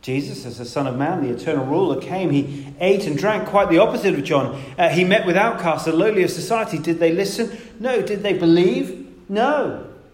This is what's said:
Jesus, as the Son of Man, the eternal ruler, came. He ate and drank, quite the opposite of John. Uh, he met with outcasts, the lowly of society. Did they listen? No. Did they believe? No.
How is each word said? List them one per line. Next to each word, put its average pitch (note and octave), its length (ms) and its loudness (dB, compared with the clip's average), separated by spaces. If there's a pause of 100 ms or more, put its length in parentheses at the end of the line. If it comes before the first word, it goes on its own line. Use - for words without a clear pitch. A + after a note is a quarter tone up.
Jesus, C3+ 440 -6
as A#2+ 100 -12
the A#2+ 80 -10
Son C#3 220 -4
of B2 100 -4
Man, D#3 260 -2
the B2+ 60 -2
eternal C3 380 -2
ruler, D3+ 340 0
came. F3+ 300 -4
He - 500 -2
ate F#3+ 260 2
and D3 120 -2
drank, G3+ 300 0
quite G3+ 200 2
the E3 120 6
opposite G3+ 340 2
of C#3+ 100 -4
John. - 380 -2 (160)
Uh, E3+ 100 4
he E3+ 160 2
met F#3+ 220 2
with F3 100 2
outcasts, F#3+ 480 0
the E3 80 0
lowly F#3+ 300 4
of E3 80 2
society. A3 480 -4
Did E3 220 -2
they E3 120 4
listen? G3 460 -2 (200)
No. A#3+ 220 -2
Did G3+ 220 -4
they G3+ 100 0
believe? F3+ 800 2 (160)
No. B3 580 -2 (280)